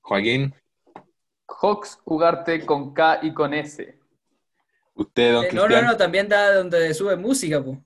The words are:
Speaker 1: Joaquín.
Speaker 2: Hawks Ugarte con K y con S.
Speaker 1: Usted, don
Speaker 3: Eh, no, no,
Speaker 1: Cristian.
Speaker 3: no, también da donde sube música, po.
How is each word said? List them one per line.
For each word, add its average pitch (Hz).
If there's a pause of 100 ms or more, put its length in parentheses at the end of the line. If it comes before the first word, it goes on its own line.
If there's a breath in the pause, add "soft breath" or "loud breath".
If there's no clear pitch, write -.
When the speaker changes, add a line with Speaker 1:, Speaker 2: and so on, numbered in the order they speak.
Speaker 1:
Joaquín. 120 (920)
Speaker 2:
Hawks -
Ugarte 165
con 143
K 160
y 156
con 143
S. - (960)
Speaker 1:
Usted, 120
don 117
Speaker 3:
Eh, -
no, 185
no, 208
Speaker 1:
Cristian. 233
Speaker 3:
no, 233
también 190
da 202
donde 170
sube 190
música, 180
po. 131